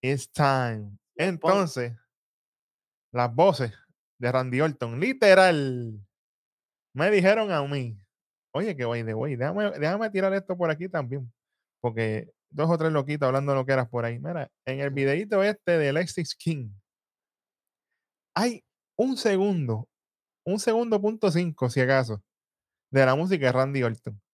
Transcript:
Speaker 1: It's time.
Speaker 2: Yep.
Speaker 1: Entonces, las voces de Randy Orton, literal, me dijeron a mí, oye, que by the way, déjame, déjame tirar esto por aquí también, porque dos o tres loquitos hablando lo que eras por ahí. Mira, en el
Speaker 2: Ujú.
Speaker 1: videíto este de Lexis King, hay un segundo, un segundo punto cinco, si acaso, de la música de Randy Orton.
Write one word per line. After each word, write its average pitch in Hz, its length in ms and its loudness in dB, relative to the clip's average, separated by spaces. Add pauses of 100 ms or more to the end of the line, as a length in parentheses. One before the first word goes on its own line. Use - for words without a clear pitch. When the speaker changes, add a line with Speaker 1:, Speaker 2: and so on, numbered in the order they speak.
Speaker 1:
It's 131 300 -4
time. 123 600 0 (240)
Speaker 2:
Yep. 165 120 0
Speaker 1:
Entonces, 160 680 0 (1120)
las 120 220 0
voces 135 400 2 (460)
de 123 120 -2
Randy 127 300 0
Orton, 123 380 -2
literal, 147 1000 4 (920)
me 156 180 2
dijeron 208 400 4
a 156 120 0
mí, 131 360 -6 (540)
oye, 180 240 -2
que 123 80 -4
by 117 180 -2
the 113 120 -4
way, 131 200 -4
déjame, 180 360 -2
déjame 185 400 -2
tirar 190 220 0
esto 190 220 -4
por 175 140 0
aquí 156 180 -4
también, 135 460 -6 (480)
porque 110 500 -4 (180)
dos 147 200 -2
o 170 80 2
tres 160 140 0
loquitos 147 340 -2
hablando 139 300 0
lo 131 100 -2
que 135 80 0
eras 123 160 0
por 120 160 -4
ahí. 117 140 -6
Mira, 156 300 -8 (160)
en 131 140 -6
el 139 100 -4
Speaker 2:
Ujú. 139 60 -6
Speaker 1:
videíto 185 480 0
este 202 360 0
de 143 120 2
Lexis 165 440 -4
King, 143 340 -6 (1700)
hay 226 280 -2 (340)
un 262 200 0
segundo, 185 680 0 (580)
un 196 140 -2
segundo 226 420 0
punto 214 300 0
cinco, 160 380 0
si 131 120 0
acaso, 127 420 0 (680)
de 135 140 6
la 131 100 4
música 165 320 0
de 123 40 4
Randy 131 320 0
Orton. 113 380 -6 (120)